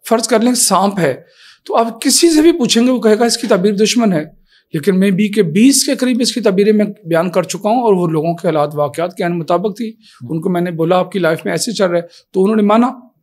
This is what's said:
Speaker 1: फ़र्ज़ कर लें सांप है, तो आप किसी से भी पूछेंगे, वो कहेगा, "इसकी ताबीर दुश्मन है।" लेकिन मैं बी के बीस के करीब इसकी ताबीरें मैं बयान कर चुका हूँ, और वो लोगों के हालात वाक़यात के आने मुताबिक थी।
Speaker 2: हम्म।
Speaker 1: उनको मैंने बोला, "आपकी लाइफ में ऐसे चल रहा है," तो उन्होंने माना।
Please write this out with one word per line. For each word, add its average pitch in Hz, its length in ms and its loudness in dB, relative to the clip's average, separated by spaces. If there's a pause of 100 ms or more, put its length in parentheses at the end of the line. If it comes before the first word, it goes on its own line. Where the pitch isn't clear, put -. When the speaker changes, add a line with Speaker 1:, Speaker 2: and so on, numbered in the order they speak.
Speaker 1:
फ़र्ज़ 226 200 0
कर 220 120 2
लें 247 140 2
सांप 190 440 0
है, 139 260 -2 (400)
तो - 80 -6
आप 233 300 0
किसी 311 260 2
से 311 120 2
भी 330 100 6
पूछेंगे, 247 400 2
वो 247 80 0
कहेगा, 214 260 2
"इसकी 233 220 -4
ताबीर 202 280 2
दुश्मन 214 380 2
है।" 156 240 -6 (380)
लेकिन 185 200 0
मैं 190 200 2
बी 214 140 0
के 208 140 0
बीस 220 400 4
के 277 120 -2
करीब 254 260 -2
इसकी 226 200 -2
ताबीरें 208 320 2
मैं 208 180 0
बयान 165 380 -2
कर 170 160 -2
चुका 180 240 -6
हूँ, 240 140 0
और 214 120 2
वो 175 120 0
लोगों 160 280 -2
के 180 120 -6
हालात 151 260 0
वाक़यात 147 440 -4
के 196 60 -4
आने 175 120 -2
मुताबिक 175 360 -2
थी। - 280 -12 (220)
Speaker 2:
हम्म। 120 100 -12
Speaker 1:
उनको 165 180 -4
मैंने 180 220 -2
बोला, 165 260 0
"आपकी 180 220 -4
लाइफ 165 260 -2
में 190 80 -4
ऐसे 180 200 -4
चल 190 120 0
रहा 175 120 -2
है," 170 100 -4 (260)
तो 185 80 0
उन्होंने 214 220 2
माना। 233 460 0 (120)